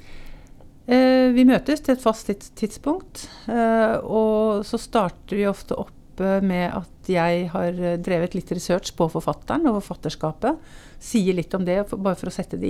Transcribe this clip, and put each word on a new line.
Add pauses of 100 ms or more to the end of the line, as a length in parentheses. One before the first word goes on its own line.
(880)
Eh,
vi
møtes
til
et
fast
tids-,
tidspunkt, (200)
eh,
og
så
starter
vi
ofte
opp, (260)
eh,
med
at
jeg
har,
eh,
drevet
litt
research
på
forfatteren
og
forfatterskapet. (420)
Sier
litt
om
det,
for,
bare
for
å
sette
det